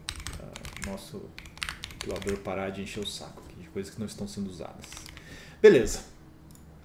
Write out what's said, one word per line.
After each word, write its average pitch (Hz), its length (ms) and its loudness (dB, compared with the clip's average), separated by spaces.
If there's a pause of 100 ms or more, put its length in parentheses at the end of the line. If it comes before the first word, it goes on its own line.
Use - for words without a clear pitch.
(400)
Ah, - 500 -8
nosso - 320 -10 (840)
compilador 98 340 0
parar 95 320 -2
de 98 120 -6
encher 101 180 -6
o 101 60 -4
saco - 400 -10
aqui - 140 -16
de 87 80 -16
coisas 98 240 -6
que - 60 -12
não 110 80 -4
estão 101 220 -6
sendo 101 200 -4
usadas. - 380 -10 (760)
Beleza. 151 540 10 (720)